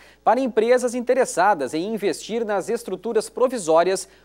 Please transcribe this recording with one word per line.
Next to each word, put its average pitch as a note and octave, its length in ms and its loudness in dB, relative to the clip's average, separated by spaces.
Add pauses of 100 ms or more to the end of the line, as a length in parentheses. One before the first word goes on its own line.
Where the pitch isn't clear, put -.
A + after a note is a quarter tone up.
(240)
para A3+ 160 4
empresas A#3+ 560 2
interessadas G#3 760 0
em F#3 200 -4
investir G#3 500 -4
nas G3+ 240 -2
estruturas A3 600 -4
provisórias F#3 800 2 (160)